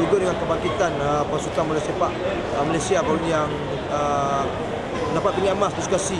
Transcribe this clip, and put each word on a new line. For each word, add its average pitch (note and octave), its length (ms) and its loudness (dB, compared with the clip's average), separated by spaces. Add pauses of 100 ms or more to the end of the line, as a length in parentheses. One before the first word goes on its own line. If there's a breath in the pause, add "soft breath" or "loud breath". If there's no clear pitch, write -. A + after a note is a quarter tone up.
juga E3 160 4
dengan F#3 240 2
kebangkitan, E3 640 0
uh, D3 240 2
pasukan D3 320 -2
bola D#3 220 0
sepak, D#3+ 300 0 (440)
uh, C#3+ 80 2
Malaysia D#3+ 400 2
baru D#3 160 2
ni E3 80 -2
yang, D3+ 240 0 (400)
uh, C#3 560 0 (640)
mendapat - 280 0
pingat G3 160 4
emas G3 160 2
di - 120 -4
Suka F#3 160 2
C - 80 -4 (120)